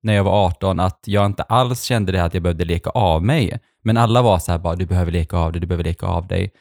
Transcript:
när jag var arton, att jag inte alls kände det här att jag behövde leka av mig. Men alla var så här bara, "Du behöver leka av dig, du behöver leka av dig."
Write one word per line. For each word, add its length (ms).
när 100
jag 120
var 220
arton, 340
att 260
jag 200
inte 160
alls 400
kände 300
det 60
här 80
att 80
jag 80
behövde 220
leka 260
av 340
mig. 340
Men 120
alla 260
var 160
så 140
här 60
bara, 180
"Du 100
behöver 260
leka 240
av 160
dig, 80
du 60
behöver 180
leka 220
av 200
dig." 240